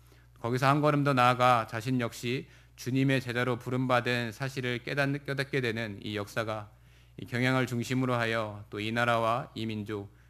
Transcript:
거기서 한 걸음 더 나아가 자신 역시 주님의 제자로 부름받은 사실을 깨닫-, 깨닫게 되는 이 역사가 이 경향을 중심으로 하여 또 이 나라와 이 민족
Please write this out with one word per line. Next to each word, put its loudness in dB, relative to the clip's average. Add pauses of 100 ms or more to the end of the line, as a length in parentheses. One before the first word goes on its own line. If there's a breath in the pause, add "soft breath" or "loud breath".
(400 soft breath)
거기서 0
한 6
걸음 4
더 4
나아가 6
자신 -4
역시 -4 (340 loud breath)
주님의 2
제자로 -2
부름받은 0
사실을 -4
깨닫-, -2
깨닫게 -4
되는 -4
이 -6
역사가 -6 (460 soft breath)
이 -12
경향을 2
중심으로 -2
하여 -2
또 -6
이 -4
나라와 2
이 -6
민족 -6 (200 soft breath)